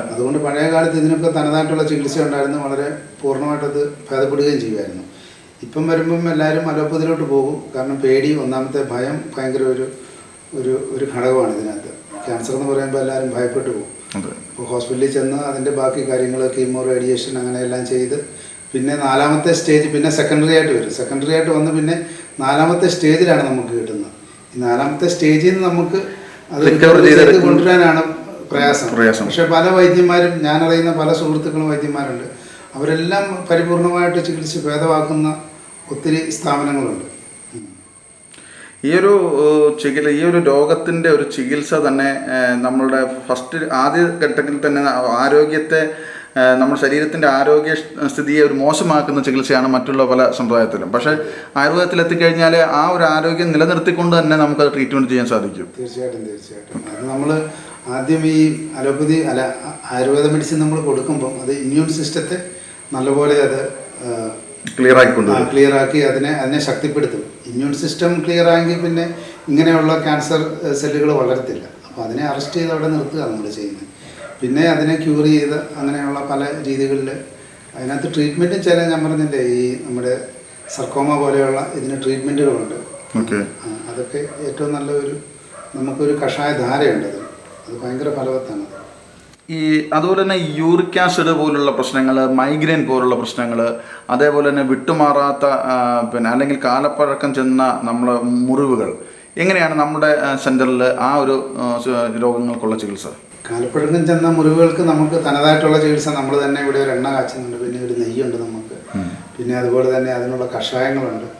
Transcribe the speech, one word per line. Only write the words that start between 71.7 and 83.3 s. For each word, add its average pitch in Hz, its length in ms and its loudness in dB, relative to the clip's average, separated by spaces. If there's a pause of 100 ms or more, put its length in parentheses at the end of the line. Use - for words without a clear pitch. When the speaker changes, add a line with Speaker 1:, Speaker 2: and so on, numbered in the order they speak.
Speaker 1:
അപ്പോൾ - 140 -12
അതിനെ 135 240 -6
അറസ്റ്റ് 139 280 -6
ചെയ്ത് 165 180 -2
അവിടെ 156 160 -2
നിർത്തുക 151 320 -4
നമ്മൾ 107 300 -6
ചെയ്യുന്നത്. 101 380 -10 (520)
പിന്നെ 135 220 0
അതിനെ 156 340 2
ക്യൂർ 151 280 0
ചെയ്ത് 151 300 2
അങ്ങനെയുള്ള 143 680 -6 (100)
പല 139 160 -4 (200)
രീതികളിൽ 135 440 -2 (680)
അതിനകത്ത് 135 380 -6
ട്രീറ്റ്മെൻറ്റും 170 480 0
ചില, 170 280 2
ഞാൻ 156 140 0
പറഞ്ഞില്ലേ, 151 360 -2
ഈ 123 380 0 (100)
നമ്മുടെ 123 400 -4 (480)
സർക്കോമ 139 400 -2
പോലെയുള്ള 139 580 0
ഇതിന് 135 280 -6
ട്രീറ്റ്മെൻറ്റുകളുണ്ട്. 135 720 0 (440)
Speaker 2:
ഓക്കെ. 113 160 -2